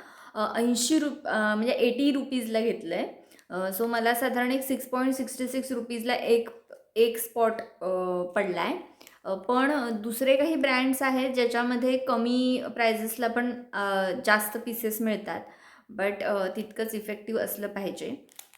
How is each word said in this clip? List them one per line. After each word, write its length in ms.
अ, 220
ऐंशी 420
रुप-, 280
अ, 280
म्हणजे 180
एटी 380
रुपीजला 480
घेतलं 360
आहे. 340
अ, 200
so 80
मला 260
साधारण 380
एक 100
सिक्स 240
पॉइंट 280
सिक्स्टी 340
सिक्स 240
रुपीजला 420
एक, 360
एक 220
स्पॉट, 360
अ, 420
पडला 380
आहे. 160
अ, 120
पण 360
दुसरे 340
काही 200
ब्रँड्स 460
आहेत 320
ज्याच्यामध्ये 640
कमी 680
प्राइसेसला 520
पण, 360
अ, 380
जास्त 320
पीसेस 440
मिळतात, 400
but, 280
अ, 320
तितकंच 400
इफेक्टिव्ह 460
असलं 260
पाहिजे. 580